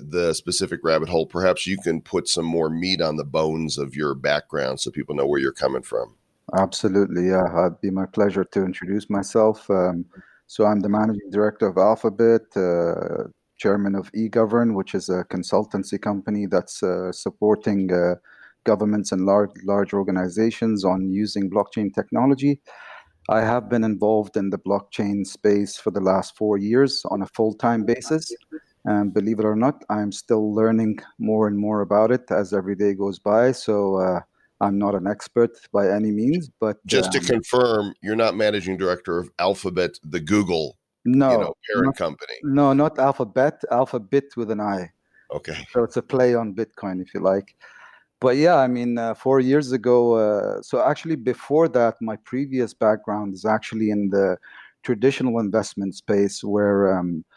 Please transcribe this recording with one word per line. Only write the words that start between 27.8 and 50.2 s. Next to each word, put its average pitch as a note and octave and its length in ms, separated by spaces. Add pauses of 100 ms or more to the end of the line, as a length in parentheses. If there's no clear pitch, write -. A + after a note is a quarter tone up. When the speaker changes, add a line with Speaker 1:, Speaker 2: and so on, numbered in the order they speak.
Speaker 2:
basis. D#3 500 (520)
And G#2 260
believe G#2 260
it G#2+ 60
or G#2+ 100
not, C3 360
I'm G#2+ 220
still G#2+ 420
learning A2 460 (180)
more G#2+ 280
and G2+ 120
more G#2 240
about G#2 280
it B2 200
as F#2+ 240
every G2 200
day G2+ 200
goes G2 240
by. A2+ 340
So, G2+ 440
uh, F#2 240 (420)
I'm G2+ 160
not G2+ 160
an F#2 120
expert A2+ 440 (220)
by G2+ 180
any G#2+ 200
means, C3 480
but, G#2+ 280
Speaker 1:
Just F#2+ 260
to C3+ 60
Speaker 2:
um, - 60
Speaker 1:
confirm, A2+ 760
you're G#2 160
not A2 180
managing G2+ 440
director F2+ 400
of F2 100 (100)
Alphabet, F2+ 640
the D#2 180
Google, E2 580 (260)
Speaker 2:
No, C3 260
Speaker 1:
you A#2+ 80
know, C#2+ 160 (160)
parent G2+ 160
Speaker 2:
not, F2 100
Speaker 1:
company. D2+ 460
Speaker 2:
no, C#3+ 300
not D3+ 260
Alphabet, C3 720
Alphabet C3 540 (120)
with A2+ 140
an G#2+ 100
I. G2 300 (440)
Speaker 1:
Okay. D2+ 380
Speaker 2:
So A#2+ 100
it's A2+ 160
a A#2 40
play B2+ 320
on A2+ 200
Bitcoin, F#2+ 480
if F2+ 100
you F#2 80
like. F#2+ 340 (640)
But B2+ 160
yeah, D#3+ 200
I C3+ 100
mean, A#2+ 320
uh, A#2 160
four C3+ 240
years C3 320
ago, A#2+ 440
uh, G#2 460